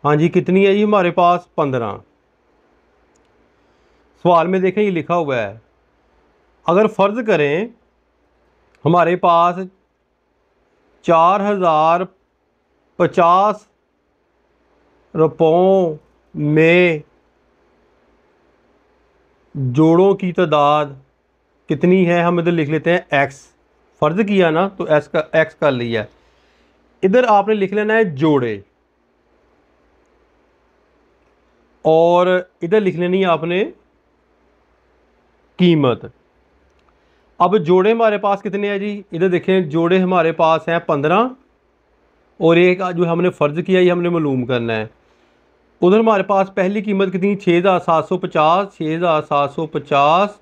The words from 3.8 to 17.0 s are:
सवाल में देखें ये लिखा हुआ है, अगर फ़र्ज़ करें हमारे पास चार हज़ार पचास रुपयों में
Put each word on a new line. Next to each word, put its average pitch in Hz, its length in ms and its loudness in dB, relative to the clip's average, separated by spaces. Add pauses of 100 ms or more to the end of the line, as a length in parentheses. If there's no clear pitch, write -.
सवाल 170 220 2
में 190 140 -2
देखें 190 200 -2
ये 208 100 -2
लिखा 170 240 -4
हुआ 143 220 -4
है, 110 240 -8 (1040)
अगर 196 240 2
फ़र्ज़ 208 340 -2
करें 175 460 -2 (1160)
हमारे 170 320 2
पास 175 380 2 (1500)
चार 175 360 2
हज़ार 180 680 0 (920)
पचास 185 680 2 (1500)
रुपयों 165 840 0 (380)
में 160 680 2 (2500)